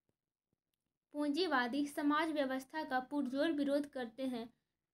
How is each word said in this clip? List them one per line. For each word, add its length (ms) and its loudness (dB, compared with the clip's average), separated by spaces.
पूंजीवादी 720 0
समाज 440 2
व्यवस्था 520 -2
का 160 0
पुरजोर 520 0
विरोध 340 2
करते 380 -8
हैं। 240 -4